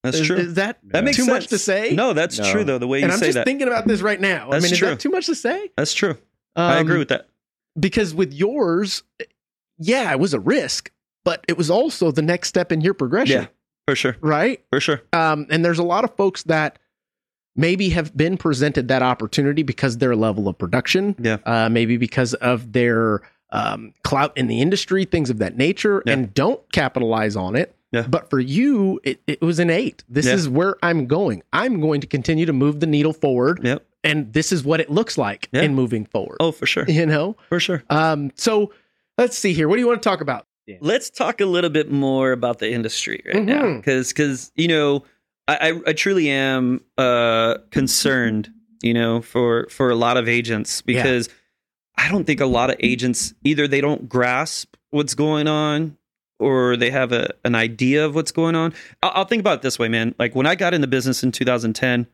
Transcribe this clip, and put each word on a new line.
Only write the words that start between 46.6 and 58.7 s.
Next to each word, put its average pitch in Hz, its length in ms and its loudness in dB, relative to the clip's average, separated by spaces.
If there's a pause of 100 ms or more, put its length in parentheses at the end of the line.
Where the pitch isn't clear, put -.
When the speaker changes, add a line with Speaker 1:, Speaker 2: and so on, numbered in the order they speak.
Speaker 1:
uh, 117 640 2 (120)
concerned, 127 800 0 (300)
you 117 140 0
know, 117 260 2
for, 120 500 0
for 127 200 0
a 117 60 2
lot 120 200 2
of 117 120 0
agents 117 580 -2
Speaker 2:
Yeah. 123 160 0
Speaker 1:
because 123 260 0 (720)
I - 100 0
don't 185 160 0
think 143 160 0
a 135 60 2
lot 123 240 2
of - 100 -2
agents, 123 540 -2 (100)
either 147 240 2
they 139 120 2
don't 139 280 -2
grasp 127 680 -2 (140)
what's 147 240 0
going 151 340 0
on 151 480 -2 (420)
or 123 380 2
they 120 140 0
have 131 220 -2
a, - 180 0 (140)
an 120 100 2
idea 127 500 2
of 147 100 -4
what's 156 180 -2
going 165 240 0
on. 160 160 0 (300)